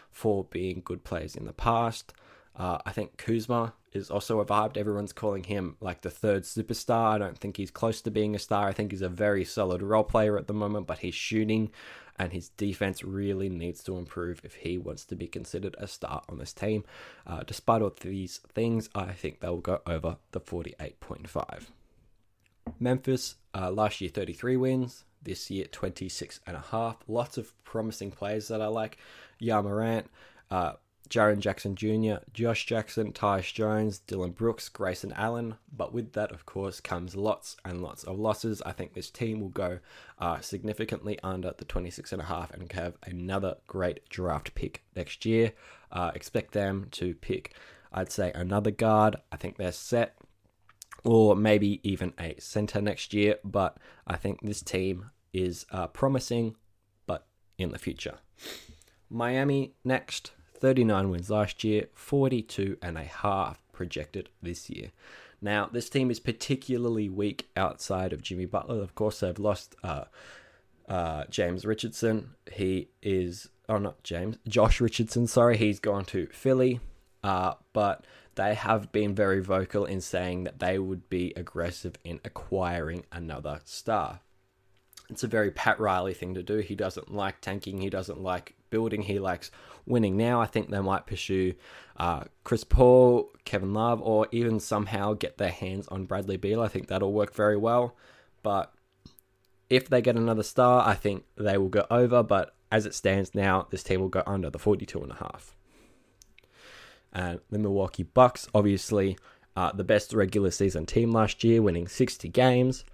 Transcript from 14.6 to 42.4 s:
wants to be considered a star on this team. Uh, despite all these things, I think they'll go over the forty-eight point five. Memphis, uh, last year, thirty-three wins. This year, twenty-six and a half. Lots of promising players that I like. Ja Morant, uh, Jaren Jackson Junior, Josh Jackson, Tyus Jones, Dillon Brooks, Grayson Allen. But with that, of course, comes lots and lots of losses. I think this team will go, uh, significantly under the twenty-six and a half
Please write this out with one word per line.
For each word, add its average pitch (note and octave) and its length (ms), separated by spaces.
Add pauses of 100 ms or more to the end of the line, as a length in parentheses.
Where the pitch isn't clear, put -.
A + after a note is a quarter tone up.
wants D2+ 280
to - 80
be F2+ 140
considered - 500
a G2+ 80
star - 420
on D#2 100
this C#2 140
team. G#2+ 320 (420)
Uh, E2 200
despite A2+ 360
all G2 180
these F#2+ 380 (160)
things, A2+ 400
I F#2 180
think - 260
they'll F2 200
go F2+ 280
over E2 300 (160)
the F2+ 80
forty-eight - 580
point - 300
five. - 420 (1080)
Memphis, B2+ 560 (180)
uh, F#2 160
last G#2 300
year, F#2 100
thirty-three A#2+ 460
wins. B2+ 480 (180)
This - 280
year, F#2+ 160
twenty-six - 800
and F2 100
a - 160
half. A2+ 240 (100)
Lots A#2+ 320
of - 140 (120)
promising A2 460
players G#2+ 380
that A2 120
I G#2+ 60
like. A2 320 (400)
Ja A2 240
Morant, A2 460 (420)
uh, F2 220 (380)
Jaren G#2+ 280
Jackson G2+ 360
Junior, G#2+ 460 (120)
Josh A2+ 340
Jackson, A2 460
Tyus G2 400
Jones, G#2+ 460
Dillon F2+ 320
Brooks, A2 380
Grayson F#2+ 460
Allen. A2+ 420 (200)
But - 160
with A#2 200
that, G#2 180
of - 160
course, F#2+ 340
comes F2+ 360
lots G#2 480
and F2+ 180
lots - 220
of F#2+ 120
losses. G#2+ 460
I - 80
think - 240
this - 160
team A2 300
will G2 80
go, F2+ 320 (400)
uh, E2+ 200
significantly G#2 840
under F#2 320
the - 80
twenty-six - 480
and F2 100
a D#2 40
half E2+ 260